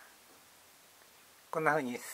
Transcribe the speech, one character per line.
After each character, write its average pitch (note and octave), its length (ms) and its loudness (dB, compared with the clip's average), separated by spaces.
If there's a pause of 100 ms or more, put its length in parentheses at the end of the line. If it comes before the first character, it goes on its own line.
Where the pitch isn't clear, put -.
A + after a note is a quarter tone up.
(1500)
こ E3 80 -2
ん D#3+ 40 0
な D3+ 80 6
風 D3+ 120 2
に B2 140 -4 (160)